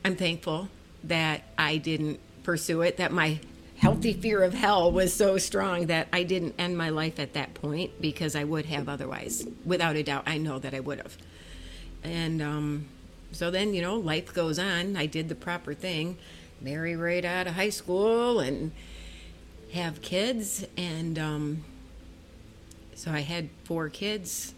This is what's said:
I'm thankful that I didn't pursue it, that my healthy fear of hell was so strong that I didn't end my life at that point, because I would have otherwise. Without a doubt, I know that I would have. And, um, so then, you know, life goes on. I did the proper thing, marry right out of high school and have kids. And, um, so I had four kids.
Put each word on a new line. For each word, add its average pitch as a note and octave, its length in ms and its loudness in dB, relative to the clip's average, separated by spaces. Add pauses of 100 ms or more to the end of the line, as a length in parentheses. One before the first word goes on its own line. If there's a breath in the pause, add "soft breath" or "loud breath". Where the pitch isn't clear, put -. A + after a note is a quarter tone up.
I'm F#3+ 120 4
thankful E3+ 540 0 (340)
that D#3+ 400 2 (140)
I D#3 200 2
didn't D3+ 420 -2 (240)
pursue E3 380 2
it, F3 160 4
that F3+ 140 2
my D#3 280 4 (380)
healthy - 360 6
fear G#3 300 4
of F3+ 100 6
hell F#3+ 380 6
was F3+ 220 4
so G3 240 6
strong F#3+ 500 2
that D#3+ 240 2
I F3 120 4
didn't F3 340 0
end F3 200 0
my E3 120 2
life D#3+ 300 0
at C#3 140 -4
that C#3+ 200 -4
point, - 480 -4
because D3+ 340 0
I D3 100 0
would D3+ 200 0
have C#3+ 240 -2
otherwise. - 560 -4 (200)
Without E3+ 300 2
a D3+ 80 2
doubt, C#3 220 0
I D#3 120 0
know D3+ 220 -2
that C3 140 -6
I C3+ 60 -4
would C3+ 180 -4
have. - 200 -12 (880 loud breath)
And, E3 380 0
um, D3 440 -2 (460)
so F3 200 -2
then, G3+ 220 2
you F3+ 80 0
know, F3+ 140 0
life E3+ 380 0
goes D#3+ 240 2
on. F#3 400 0
I D3+ 80 2
did D#3+ 240 -2
the - 60 -2
proper F3 380 -4
thing, E3+ 440 -2 (440 loud breath)
marry D#3+ 340 -2
right E3+ 280 2
out F3+ 240 0
of E3 60 -2
high F#3+ 160 2
school A3+ 680 4
and C#3+ 320 0 (1040 loud breath)
have E3+ 280 -4
kids. G3+ 640 0 (120)
And, E3 420 -2
um, D3+ 440 -2 (1300)
so - 160 -6
I D3+ 80 0
had D#3+ 300 -4 (160)
four D#3+ 240 -2
kids. G3+ 680 -6